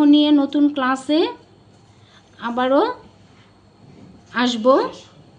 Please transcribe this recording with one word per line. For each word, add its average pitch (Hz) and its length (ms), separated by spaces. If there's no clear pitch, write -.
নিয়ে 294 280
নতুন 294 360
ক্লাসে 269 520
আবারও 254 440
আসব। 233 320